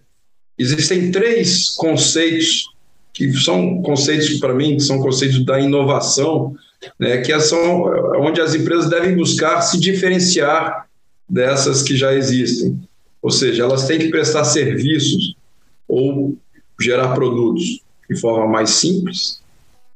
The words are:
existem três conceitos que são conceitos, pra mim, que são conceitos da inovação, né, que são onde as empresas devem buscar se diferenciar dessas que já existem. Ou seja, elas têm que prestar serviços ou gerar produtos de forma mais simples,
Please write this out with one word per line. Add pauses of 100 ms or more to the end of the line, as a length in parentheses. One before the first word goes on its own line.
(580)
existem
três
conceitos (420)
que
são
conceitos,
pra
mim,
que
são
conceitos
da
inovação, (440)
né,
que
são (360)
onde
as
empresas
devem
buscar
se
diferenciar (420)
dessas
que
já
existem. (440)
Ou
seja,
elas
têm
que
prestar
serviços (520)
ou (460)
gerar
produtos (280)
de
forma
mais
simples, (540)